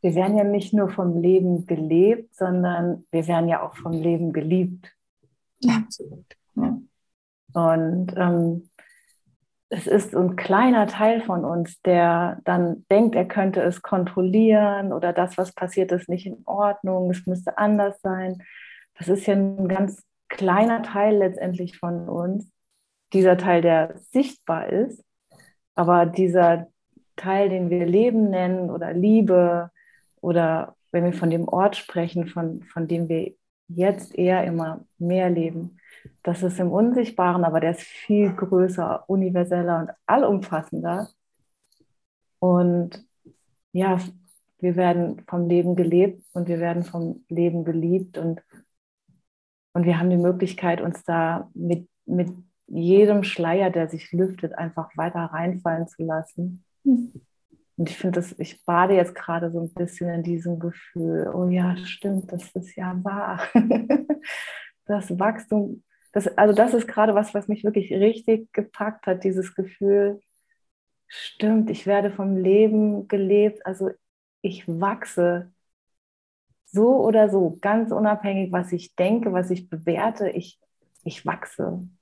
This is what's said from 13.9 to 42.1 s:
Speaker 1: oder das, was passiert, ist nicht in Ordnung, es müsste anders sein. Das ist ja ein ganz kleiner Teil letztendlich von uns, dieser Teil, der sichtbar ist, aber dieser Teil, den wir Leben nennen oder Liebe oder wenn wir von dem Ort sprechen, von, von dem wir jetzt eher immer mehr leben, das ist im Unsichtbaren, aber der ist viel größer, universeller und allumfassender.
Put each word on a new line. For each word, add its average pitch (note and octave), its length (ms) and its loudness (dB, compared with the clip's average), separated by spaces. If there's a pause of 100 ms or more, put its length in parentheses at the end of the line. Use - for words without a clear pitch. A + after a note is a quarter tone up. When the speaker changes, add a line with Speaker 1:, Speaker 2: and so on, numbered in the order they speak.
Speaker 1:
oder E3+ 220 -2
das, F3+ 240 -2
was F#3 160 -4
passiert, F#3 380 -2
ist F3+ 180 -4
nicht F3+ 160 -6
in - 200 -12
Ordnung, F#3+ 680 -2
es F3+ 160 -6
müsste F3+ 320 -6
anders G#3 420 0
sein. F#3 400 -6 (560)
Das E3 100 -10
ist G3 200 0
ja G3+ 80 4
ein G3 320 0
ganz F#3+ 360 -2 (240)
kleiner G#3+ 540 2
Teil G#3+ 360 2
letztendlich F3+ 600 -2
von E3+ 320 -8
uns, F#3 420 -6 (640)
dieser F#3 240 6
Teil, F3+ 240 4
der E3 340 4 (160)
sichtbar B3+ 580 -2
ist, - 340 -2 (720)
aber F3 320 4
dieser F3 600 2 (480)
Teil, F#3+ 340 0
den F3+ 200 -2
wir F3+ 160 0
Leben G#3+ 440 4
nennen F#3 420 -2
oder E3 220 -6
Liebe F3+ 800 4 (500)
oder E3 540 0 (160)
wenn F3 140 0
wir F3 80 0
von F3 160 0
dem E3+ 180 -2
Ort G3+ 280 2
sprechen, E3+ 520 -6
von, E3 360 -8
von E3 240 -8
dem E3+ 220 -4
wir D#3+ 240 -4 (340)
jetzt F#3 500 -2
eher F3+ 280 2
immer E3 380 -6 (140)
mehr F3+ 320 0
leben, E3 480 -4 (460)
das F3 200 -4
ist F3+ 160 -2
im F3+ 120 0
Unsichtbaren, G3 720 2
aber D#3+ 160 2
der D#3+ 120 0
ist E3+ 100 -8
viel G#3 520 0
größer, F#3 760 0
universeller F3+ 720 0
und D#3+ 120 -6 (140)
allumfassender. F#3 1040 0 (1300)